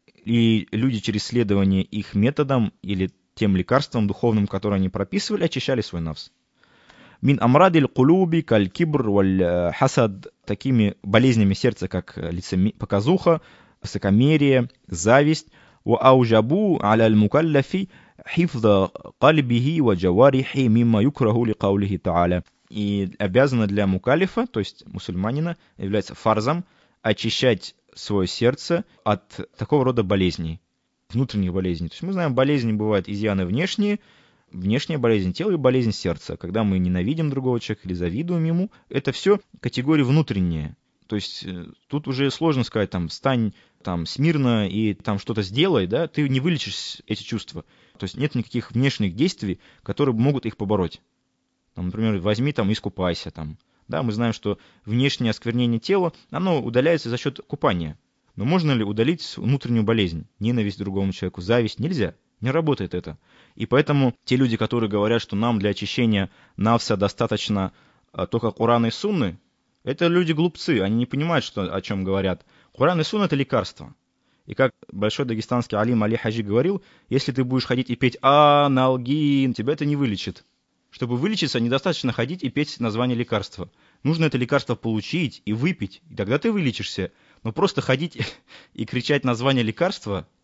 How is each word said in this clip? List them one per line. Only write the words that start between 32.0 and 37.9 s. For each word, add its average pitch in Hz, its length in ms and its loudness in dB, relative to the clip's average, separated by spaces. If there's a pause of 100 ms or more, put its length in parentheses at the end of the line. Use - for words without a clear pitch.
мы 185 100 -6
знаем, 170 220 -2
болезни 131 380 2
бывают, 107 360 0
изъяны 101 380 -2
внешние, 190 540 -2 (500)
внешняя 113 480 -2
болезнь 110 340 2
тела 196 200 -2
и 175 40 0
болезнь 127 360 2
сердца. - 440 -6
Когда 98 280 -4
мы 95 140 2
ненавидим 95 520 0
другого 127 300 -2
человека - 280 -8
или 90 60 -4